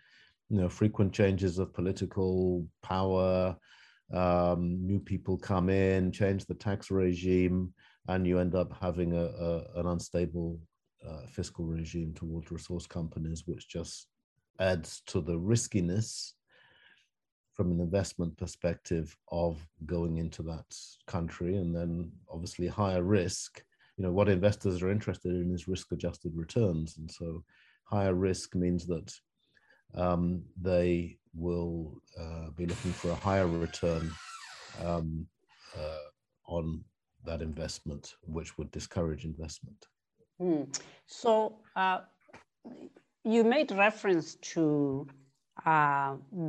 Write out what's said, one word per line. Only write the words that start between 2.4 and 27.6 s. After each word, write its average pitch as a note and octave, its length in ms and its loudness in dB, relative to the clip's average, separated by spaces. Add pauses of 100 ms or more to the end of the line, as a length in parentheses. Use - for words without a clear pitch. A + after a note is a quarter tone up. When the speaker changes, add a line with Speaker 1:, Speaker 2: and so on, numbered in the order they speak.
Speaker 1:
power, F#2 720 2 (560)
um, F2 720 2
new G2 120 4
people F#2 380 -2
come F#2 320 2
in, F#2+ 420 4
change G2 360 0
the F2 80 -4
tax G2+ 360 -4
regime, F#2 800 4 (360)
and F#2 180 2
you F2+ 120 4
end F2+ 160 2
up F2+ 260 0
having F2 320 0
a, E2+ 120 2
a, E2+ 400 -2 (120)
an F2 100 -2
unstable, E2+ 720 -2 (480)
uh, D#2 200 -12
fiscal - 400 -6
regime E2 480 -4
towards E2 360 -8
resource E2 360 -8
companies, D#2+ 600 -6
which - 220 -8
just - 400 -10 (520)
adds F2+ 460 0
to F#2+ 140 -2
the E2 160 -2
riskiness G2 1000 0 (1200)
from F2+ 200 0
an E2+ 80 2
investment F2 560 0
perspective E2 800 -4 (160)
of E2+ 360 -2 (180)
going E2+ 340 -2
into E2 260 -6
that D#2+ 300 -10 (320)
country, F2 500 -4
and F2 180 -2
then E2+ 360 -4 (200)
obviously F2 380 -4
higher F#2 340 2
risk. F#2+ 600 0 (340)
You F#2 80 -2
know, F2+ 80 2
what G2+ 160 4
investors F#2+ 520 4
are F#2 120 2
interested F2+ 420 -2
in F2+ 180 0
is E2+ 140 -4
risk-adjusted F2 680 -4
returns, E2 640 0
and D#2+ 120 -12
so E2 320 -8 (400)